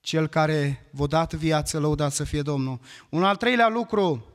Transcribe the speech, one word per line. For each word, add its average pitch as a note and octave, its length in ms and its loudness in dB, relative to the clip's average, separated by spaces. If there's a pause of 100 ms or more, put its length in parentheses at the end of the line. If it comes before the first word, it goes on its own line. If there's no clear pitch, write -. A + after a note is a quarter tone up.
Cel D#3+ 260 0
care D3+ 640 0
v-a C#3+ 160 -4
dat D#3+ 280 0
viață, D#3 440 0
lăudați D3 380 0
să D3+ 80 -2
fie D3 180 -2
Domnul. C3 380 -4 (280)
Un E3 160 0
al G3 120 4
treilea A#3+ 320 2
lucru G3+ 680 0